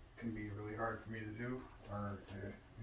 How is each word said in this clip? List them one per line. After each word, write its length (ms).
can 140
be 180
really 140
hard 280
for 80
me 80
to 60
do, 180
or 360
to 260